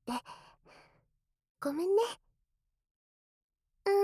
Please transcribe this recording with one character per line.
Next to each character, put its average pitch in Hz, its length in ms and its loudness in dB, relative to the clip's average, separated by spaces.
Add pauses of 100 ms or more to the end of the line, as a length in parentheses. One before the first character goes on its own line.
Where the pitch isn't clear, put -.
(1600)
ご 285 140 -4
め 320 120 -4
ん 392 100 2
ね。 440 80 4 (1800)
う 392 40 0
ん、 392 40 4 (100)